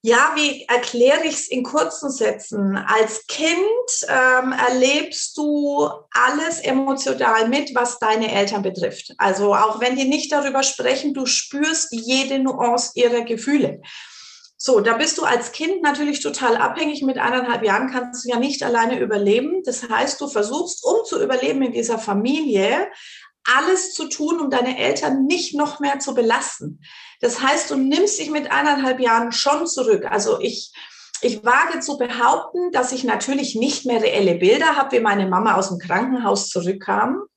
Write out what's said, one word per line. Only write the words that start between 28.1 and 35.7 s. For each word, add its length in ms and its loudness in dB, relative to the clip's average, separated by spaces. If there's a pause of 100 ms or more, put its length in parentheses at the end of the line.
dich 100 -6
mit 220 -4
eineinhalb 480 2
Jahren 320 2
schon 360 0
zurück. 420 0
Also 300 0
ich, 320 -6 (500)
ich 220 -2
wage 360 2
zu 180 -6
behaupten, 720 0
dass 200 0
ich 120 -4
natürlich 520 -2
nicht 300 -2
mehr 160 2
reelle 340 4
Bilder 400 4
habe, 220 0
wie 40 4
meine 260 2
Mama 280 2
aus 140 0
dem 100 -6